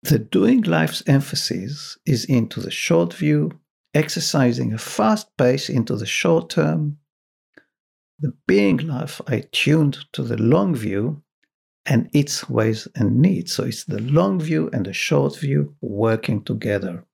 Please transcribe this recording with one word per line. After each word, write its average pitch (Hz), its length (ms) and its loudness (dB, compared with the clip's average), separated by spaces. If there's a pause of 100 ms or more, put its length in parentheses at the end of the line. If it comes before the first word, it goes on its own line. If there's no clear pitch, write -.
The 147 160 2
doing 208 440 2
life's 160 440 0
emphasis - 1000 -2
is 131 200 0
into 123 340 0
the - 120 -8
short 170 420 0
view, 151 460 0 (340)
exercising 131 800 0
a 110 40 -6
fast - 600 -2
pace 135 320 2
into 123 260 0
the 107 100 -6
short 165 440 0
term. 151 480 0 (1200)
The 147 140 -4 (140)
being 196 300 4
life 139 500 -6
attuned 143 840 0
to 147 100 -6
the 117 140 -4
long 156 380 4
view 110 480 -4 (600)
and 117 280 2
its - 360 0
ways 113 460 0
and 110 260 2
needs. 175 320 2
So - 120 -2
it's 113 180 -8
the 104 160 -6
long 165 400 2
view 156 320 -2
and 104 140 -2
the 95 80 -8
short 143 440 0
view 143 440 -2
working 107 600 -2
together. 98 720 -4